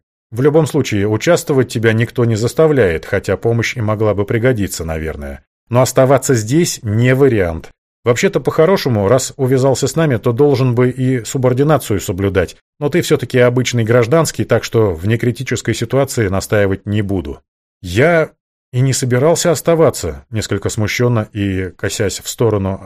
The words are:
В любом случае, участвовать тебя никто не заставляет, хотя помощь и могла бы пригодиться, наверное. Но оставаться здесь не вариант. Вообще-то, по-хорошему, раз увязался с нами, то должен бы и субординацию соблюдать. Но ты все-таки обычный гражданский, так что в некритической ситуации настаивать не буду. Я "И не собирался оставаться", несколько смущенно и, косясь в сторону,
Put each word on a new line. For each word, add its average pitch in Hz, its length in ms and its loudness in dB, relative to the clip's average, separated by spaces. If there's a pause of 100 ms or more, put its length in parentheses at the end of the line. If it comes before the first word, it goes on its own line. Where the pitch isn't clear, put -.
(300)
В 113 100 -6
любом 151 260 4
случае, 107 420 0
участвовать 135 600 0
тебя 113 240 0
никто 117 320 0
не 117 120 0
заставляет, 117 680 2
хотя 95 320 -2
помощь 117 400 -2
и 120 40 -8
могла 107 340 0
бы 101 100 -2
пригодиться, 110 600 -2
наверное. 76 600 -8 (240)
Но 120 120 2
оставаться 135 540 2
здесь 131 480 0
не 117 320 2
вариант. 101 560 0 (340)
Вообще-то, 147 360 0
по-хорошему, 139 680 2
раз 127 280 0
увязался 131 500 0
с - 100 -4
нами, 156 200 0
то 120 160 -2
должен 131 420 2
бы 127 160 2
и 127 340 -2
субординацию 127 760 0
соблюдать. 92 560 -2 (220)
Но 147 100 -4
ты 170 120 0
все-таки 143 380 0
обычный 123 460 2
гражданский, 120 600 2
так 117 200 0
что 110 280 0
в 82 140 -6
некритической 117 680 -2
ситуации 123 540 -2
настаивать 98 560 0
не 104 180 -2
буду. 92 380 -6 (400)
Я 151 520 0 (420)
"И 123 60 0
не 135 120 2
собирался 143 600 0
оставаться", 135 800 0
несколько 104 380 -4
смущенно 110 640 0
и, 95 380 -2
косясь 98 480 -4
в - 100 -14
сторону, 98 580 -2